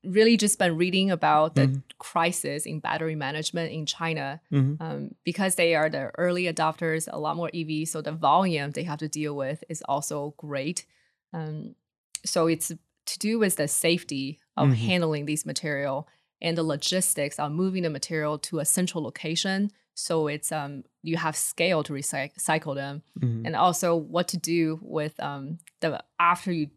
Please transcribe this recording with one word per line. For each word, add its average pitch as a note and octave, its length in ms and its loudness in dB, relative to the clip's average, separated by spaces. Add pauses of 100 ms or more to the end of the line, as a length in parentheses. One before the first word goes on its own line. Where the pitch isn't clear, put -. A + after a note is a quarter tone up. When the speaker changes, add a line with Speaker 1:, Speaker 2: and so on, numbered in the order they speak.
Speaker 1:
really A3 340 8
just G#3 200 4
been F3 200 4
reading F#3 340 4
about D#3 440 4
the C3+ 120 6
Speaker 2:
Mm-hmm. C3+ 120 2 (200)
Speaker 1:
crisis E3 640 -2
in D#3 140 -6
battery D#3+ 360 -2
management D#3 580 -4
in D#3 120 -6
China. D#3 560 -4 (100)
Speaker 2:
Mm-hmm. C#3+ 300 2
Speaker 1:
Um, D3 420 -8
because F#3+ 320 0
they E3+ 200 4
are D#3 140 4
the C#3 280 -4
early F3+ 280 0
adopters, D#3+ 680 -2
a - 80 -8
lot D3+ 160 -4
more E3+ 180 -4
E E3+ 100 -4
Vs, D#3 280 -4
so D#3 100 -6
the D3 120 -6
volume D#3+ 580 4
they C#3+ 120 -6
have D3 160 -6
to D#3 100 -4
deal D3+ 260 -6
with C#3 340 -6
is D#3 180 -10
also D3 500 -4
great. C#3+ 480 -6 (480)
Um, D#3 420 -8 (500)
so E3 220 2
it's E3 220 0 (360)
to - 140 -8
do G#3+ 200 0
with G3+ 180 4
the D3 100 0
safety D3 720 -2 (160)
of C#3+ 140 6
Speaker 2:
Mm-hmm. A#2 180 4
Speaker 1:
handling D#3+ 380 2
these D3+ 200 -4
material C#3+ 640 -4 (340)
and E3 160 0
the E3+ 60 0
logistics D#3 760 -2
of D3 120 -2
moving F#3 320 0
the E3 60 0
material D3+ 480 -2
to D#3 220 -4
a D3 60 -2
central F3+ 380 0
location. F#3+ 680 -2 (240)
So D#3+ 320 0
it's, D3+ 240 -4
um, C#3+ 320 -6 (180)
you D#3+ 160 -2
have E3 180 0
scale F3 480 2
to D3+ 100 -6
recy-, C#3 440 -4
recycle D#3 380 0
them. C#3 260 -6 (180)
Speaker 2:
Mm-hmm. A#2 280 0
Speaker 1:
And D#3+ 80 -4
also F3 400 4
what E3 340 0
to F#3 80 -4
do D#3+ 460 0
with, D#3 360 -4
um, C#3+ 380 -8 (220)
the, D#3 240 -2 (160)
after F3 320 4
you D#3 260 -2